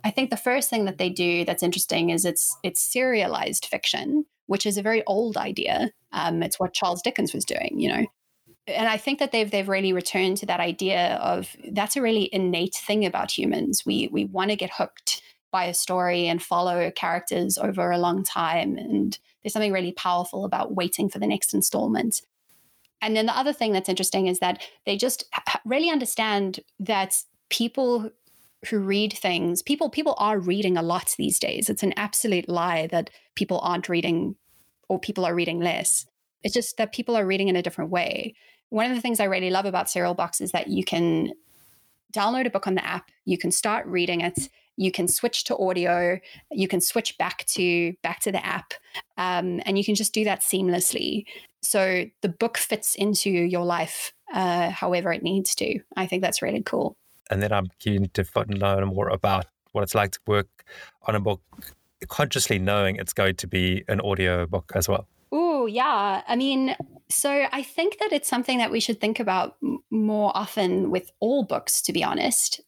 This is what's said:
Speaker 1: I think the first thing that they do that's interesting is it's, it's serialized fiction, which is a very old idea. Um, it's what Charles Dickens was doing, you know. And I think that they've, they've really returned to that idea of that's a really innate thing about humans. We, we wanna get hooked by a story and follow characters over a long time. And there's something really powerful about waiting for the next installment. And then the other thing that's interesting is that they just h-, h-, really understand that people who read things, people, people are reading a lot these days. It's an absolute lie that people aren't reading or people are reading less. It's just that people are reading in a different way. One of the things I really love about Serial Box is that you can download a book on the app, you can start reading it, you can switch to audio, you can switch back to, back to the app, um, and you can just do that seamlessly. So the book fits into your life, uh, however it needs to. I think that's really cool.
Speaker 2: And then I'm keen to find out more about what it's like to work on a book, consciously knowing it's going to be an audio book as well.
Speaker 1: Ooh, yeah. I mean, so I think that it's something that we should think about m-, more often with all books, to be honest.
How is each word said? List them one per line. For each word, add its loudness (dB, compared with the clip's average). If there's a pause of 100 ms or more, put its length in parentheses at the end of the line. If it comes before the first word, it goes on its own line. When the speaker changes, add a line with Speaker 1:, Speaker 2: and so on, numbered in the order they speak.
Speaker 1:
I 0
think 0
the -2
first 0
thing 0
that -4
they 2
do 2
that's -2
interesting 2
is 2
it's, 0
it's -2
serialized 0
fiction, -2 (180)
which 0
is 0
a -4
very 2
old 0
idea. -2 (220)
Um, 0
it's -4
what -2
Charles 0
Dickens -2
was -2
doing, -4
you 2
know. 0 (640)
And 0
I 2
think -2
that 0
they've, 2
they've 0
really 2
returned 2
to -6
that 0
idea 2
of -2 (160)
that's -2
a 0
really 2
innate 0
thing 0
about -2
humans. 0
We, 0
we 0
wanna 0
get -6
hooked -6 (280)
by 0
a -4
story 2
and 0
follow 0
characters 0
over 0
a 2
long 2
time. 0
And 0 (240)
there's -6
something 2
really -2
powerful -2
about -2
waiting 0
for -10
the 0
next 0
installment. 0 (800)
And 0
then 2
the 0
other 2
thing 0
that's 0
interesting 0
is 2
that -2 (220)
they 0
just 0 (100)
h-, -6
h-, -2
really 0
understand 0 (180)
that 0 (360)
people 0 (580)
who 2
read 2
things, 0
people, 0
people 0
are 2
reading 2
a 2
lot 0
these 0
days. -2
It's -2
an 2
absolute 0
lie 0
that -2 (240)
people 0
aren't -2
reading 0 (520)
or 0
people -4
are 2
reading 0
less. 0 (340)
It's -2
just -2
that -2
people -2
are 2
reading 2
in 4
a 2
different -4
way. -2 (360)
One 0
of 0
the -2
things -2
I 4
really 0
love 2
about 0
Serial 0
Box -2
is -6
that -2
you 0
can 0 (800)
download 0
a 0
book -2
on 0
the -2
app, -8 (140)
you 0
can -2
start 0
reading 0
it, -4 (280)
you 2
can 0
switch 0
to -2
audio, 2 (320)
you 0
can 2
switch -2
back -4
to, 2
back -4
to 0
the -2
app, -6 (440)
um, -2
and 0
you 2
can 2
just 0
do 2
that 0
seamlessly. 0 (360)
So 2 (160)
the 2
book -2
fits -2
into 2
your 2
life, -2 (200)
uh, 2
however 0
it -2
needs 0
to. -2 (160)
I -2
think -2
that's 0
really -2
cool. -2 (340)
Speaker 2:
And 2
then 2
I'm 2 (120)
keen 0
to 2
find -2
out 2
more 0
about 2 (240)
what 0
it's -2
like 4
to -10
work 4 (600)
on 2
a 2
book, 0 (640)
consciously 0
knowing 2
it's -8
going 2
to -8
be 2
an 2
audio 2
book -4
as 0
well. 0 (260)
Speaker 1:
Ooh, 2
yeah. 0
I 0
mean, 2 (340)
so 2
I -4
think -2
that 0
it's 0
something 0
that 2
we 2
should -2
think 0
about 0
m-, -2 (100)
more 2
often 0
with -2
all 2
books, -2
to -2
be 2
honest. 0